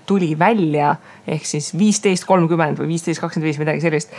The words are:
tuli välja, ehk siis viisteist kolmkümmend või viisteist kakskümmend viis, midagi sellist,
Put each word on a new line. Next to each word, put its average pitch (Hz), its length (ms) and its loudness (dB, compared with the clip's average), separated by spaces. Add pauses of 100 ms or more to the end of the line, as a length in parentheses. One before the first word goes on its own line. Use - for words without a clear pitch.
tuli 175 340 0
välja, 156 560 2 (320)
ehk 156 180 -6
siis - 320 -6
viisteist 202 480 2
kolmkümmend 165 540 2
või 147 140 -2
viisteist 165 260 -4
kakskümmend 160 300 -4
viis, 143 100 -2
midagi 151 240 -2
sellist, 156 360 -2